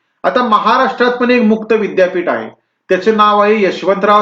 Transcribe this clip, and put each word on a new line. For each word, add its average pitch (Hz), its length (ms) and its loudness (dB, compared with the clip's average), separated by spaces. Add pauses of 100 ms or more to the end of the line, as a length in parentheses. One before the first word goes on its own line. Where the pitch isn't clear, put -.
(240)
आता 254 200 0
महाराष्ट्रात 240 680 0
पण 247 180 -2
एक 247 120 2
मुक्त 220 320 0
विद्यापीठ 185 560 -2
आहे, 113 200 -6 (400)
त्याचे 185 260 0
नाव 208 240 2
आहे 208 240 2
यशवंतराव 190 580 0